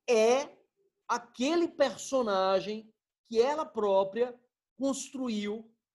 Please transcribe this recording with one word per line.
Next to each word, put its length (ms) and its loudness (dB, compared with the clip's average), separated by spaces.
é 400 4
aquele 600 -2
personagem 1200 -2
que 120 -2
ela 260 2
própria 720 0
construiu 920 -4